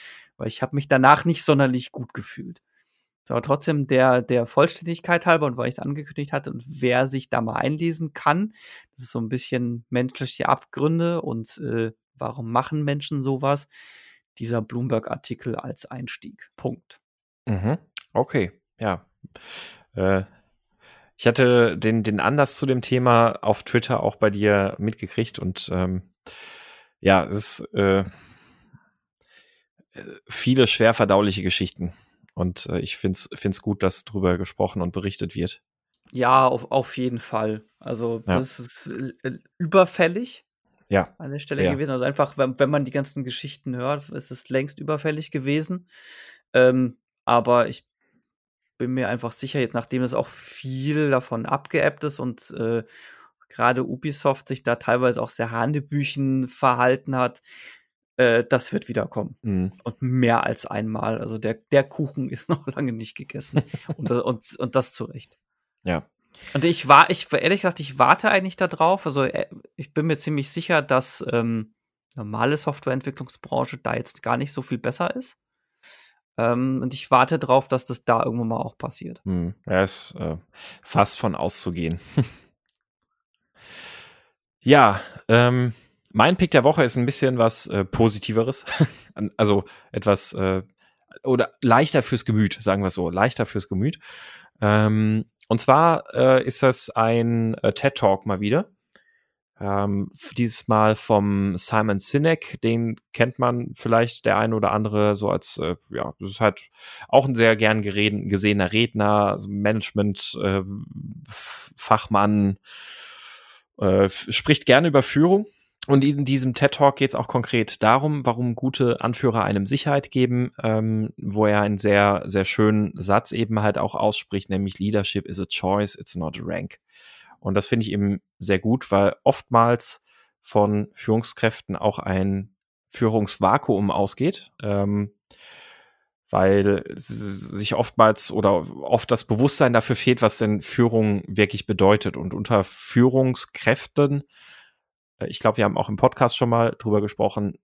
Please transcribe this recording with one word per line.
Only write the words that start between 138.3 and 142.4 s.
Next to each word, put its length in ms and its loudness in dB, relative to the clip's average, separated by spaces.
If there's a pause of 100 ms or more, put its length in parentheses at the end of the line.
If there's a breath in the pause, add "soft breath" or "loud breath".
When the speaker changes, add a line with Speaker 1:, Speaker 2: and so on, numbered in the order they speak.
Speaker 2:
oder 380 2 (140)
oft 280 0
das 140 0
Bewusstsein 480 2
dafür 240 2
fehlt, 240 2
was 160 2
denn 240 0
Führung 640 2
wirklich 380 0
bedeutet. 500 2
Und 180 -8
unter 300 0